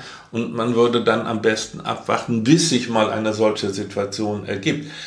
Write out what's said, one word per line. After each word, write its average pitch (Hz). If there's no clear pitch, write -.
Und 113
man 117
würde 117
dann 110
am 110
besten -
abwarten, 113
bis 165
sich 117
mal 110
eine 107
solche 107
Situation 101
ergibt. 156